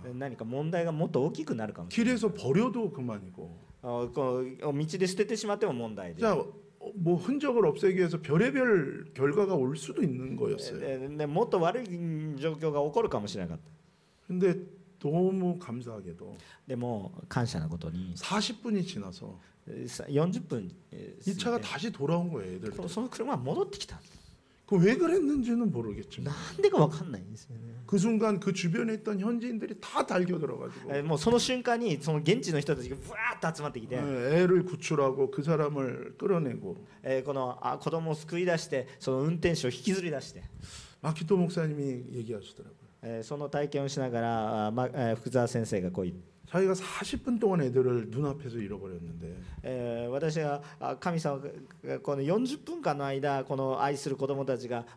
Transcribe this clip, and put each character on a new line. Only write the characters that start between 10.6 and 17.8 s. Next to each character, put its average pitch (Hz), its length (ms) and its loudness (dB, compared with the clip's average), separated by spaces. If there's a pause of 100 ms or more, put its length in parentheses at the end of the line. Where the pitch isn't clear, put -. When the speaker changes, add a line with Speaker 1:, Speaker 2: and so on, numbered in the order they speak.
Speaker 1:
で、 139 200 -2
で、 135 100 -6
で、 151 180 -2
も 160 160 4
っ 160 60 -2
と 190 100 4
悪 185 240 2
い - 20 -8 (520)
状 156 160 -2
況 156 180 -2
が 143 100 2
起 151 100 0
こ 226 100 4
る 208 80 2
か 117 100 0
も 104 80 -6
し 104 100 -6
れ 95 80 -4
な 82 40 -4
か 80 60 -8
っ - 20 -8
た。 - 60 -14 (640)
Speaker 2:
근데 180 280 2 (440)
너무 180 580 2
감사하게도 101 800 -10 (320)
Speaker 1:
で 131 80 -4
も、 120 360 -4 (160)
感 120 200 0
謝 90 120 -2
な 78 80 -2
こ 82 100 -6
と 82 120 -6